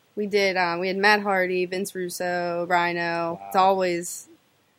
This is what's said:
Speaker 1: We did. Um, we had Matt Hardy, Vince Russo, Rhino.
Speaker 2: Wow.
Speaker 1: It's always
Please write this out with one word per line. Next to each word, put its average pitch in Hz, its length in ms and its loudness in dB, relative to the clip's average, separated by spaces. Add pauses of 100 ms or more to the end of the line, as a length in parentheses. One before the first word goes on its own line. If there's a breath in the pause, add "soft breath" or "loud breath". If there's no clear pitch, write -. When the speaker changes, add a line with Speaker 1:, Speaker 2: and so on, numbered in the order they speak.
(160)
Speaker 1:
We 208 100 -4
did. 196 320 2
Um, 170 220 0
we 185 80 -2
had 190 100 -2
Matt 208 240 4
Hardy, 185 440 0
Vince 180 280 -6
Russo, 175 720 -4
Rhino. 170 720 0
Speaker 2:
Wow. - 80 -16
Speaker 1:
It's - 80 -12
always 185 720 2 (520)